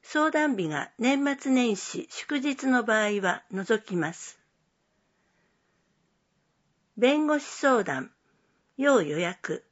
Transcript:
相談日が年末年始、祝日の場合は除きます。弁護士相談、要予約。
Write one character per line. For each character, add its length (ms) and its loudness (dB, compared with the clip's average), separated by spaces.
相 300 0
談 240 0
日 140 -4
が 280 -6
年 240 0
末 140 -2
年 240 2
始、 340 -10
祝 300 -6
日 280 -4
の 180 2
場 180 2
合 180 0
は 300 -2
除 340 -2
き 120 -4
ま 160 -2
す。 260 -20
弁 320 4
護 100 2
士 80 -4
相 380 2
談、 300 -6
要 240 4
予 180 -2
約。 520 -6